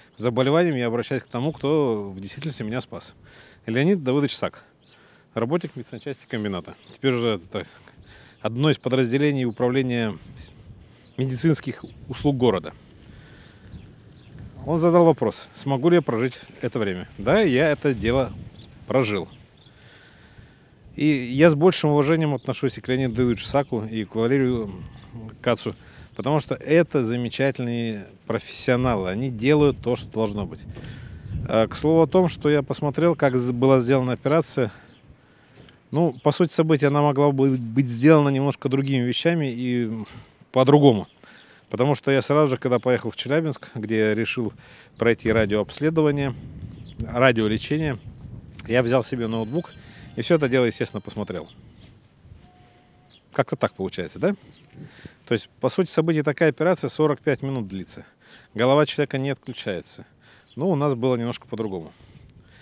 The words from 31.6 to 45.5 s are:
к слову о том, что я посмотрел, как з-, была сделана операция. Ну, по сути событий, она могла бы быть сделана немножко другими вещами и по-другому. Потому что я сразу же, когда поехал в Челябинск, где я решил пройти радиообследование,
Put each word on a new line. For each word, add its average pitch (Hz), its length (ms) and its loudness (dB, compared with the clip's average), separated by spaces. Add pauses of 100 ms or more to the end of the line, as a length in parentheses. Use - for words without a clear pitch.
к - 80 -8
слову 165 280 2
о 156 40 4
том, 180 220 2
что - 200 -2
я 147 140 2
посмотрел, 151 540 0
как 131 200 2
з-, 123 160 0
была 131 280 4
сделана 127 320 0
операция. 135 580 0 (1200)
Ну, 156 220 2 (100)
по 151 80 4
сути 165 220 2
событий, 156 340 2
она 143 160 4
могла 143 300 4
бы 135 240 4
быть 120 320 0
сделана 143 400 6
немножко 139 400 0
другими 135 340 0
вещами 139 500 0
и 120 380 -2 (600)
по-другому. 131 560 6 (600)
Потому 131 260 2
что - 160 -2
я 135 100 2
сразу 147 320 2
же, - 20 -4
когда 123 220 0
поехал 120 320 0
в - 60 -16
Челябинск, 151 580 -4
где 110 240 -4
я 107 160 2
решил 113 380 -4 (440)
пройти 113 360 2
радиообследование, 139 1040 0 (640)